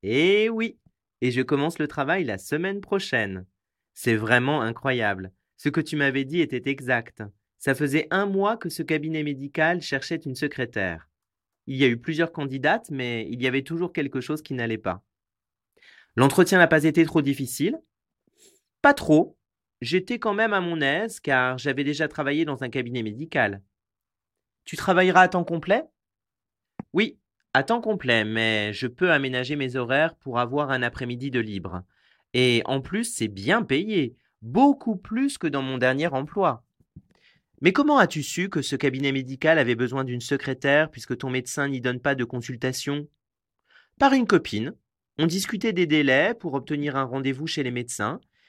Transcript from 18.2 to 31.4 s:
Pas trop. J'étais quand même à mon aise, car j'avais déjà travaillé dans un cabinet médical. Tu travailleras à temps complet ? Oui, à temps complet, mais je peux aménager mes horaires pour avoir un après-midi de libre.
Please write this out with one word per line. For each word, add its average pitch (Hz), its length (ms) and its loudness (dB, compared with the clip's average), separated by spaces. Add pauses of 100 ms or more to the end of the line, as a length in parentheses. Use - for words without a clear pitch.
Pas 285 120 8
trop. - 440 4 (440)
J'étais 185 380 -2
quand 214 140 0
même 202 200 2
à 196 80 2
mon 170 200 -2
aise, 160 380 0
car 127 380 0
j'avais 135 260 -2
déjà 147 240 -2
travaillé 147 380 -2
dans 139 180 -6
un 123 60 -6
cabinet 120 340 -4
médical. 110 580 -2 (1040)
Tu - 100 -14
travailleras 185 460 6
à 180 60 10
temps 180 160 0
complet ? 170 400 0 (1120)
Oui, 214 240 0 (360)
à 135 100 2
temps 233 180 0
complet, 131 440 0
mais 110 480 0
je 123 140 -6
peux 170 240 0
aménager 131 440 0
mes 131 200 -4
horaires 135 400 0
pour 120 240 -6
avoir 135 320 -2
un 127 100 0
après-midi 123 500 -6
de 123 80 0
libre. 95 440 -6 (500)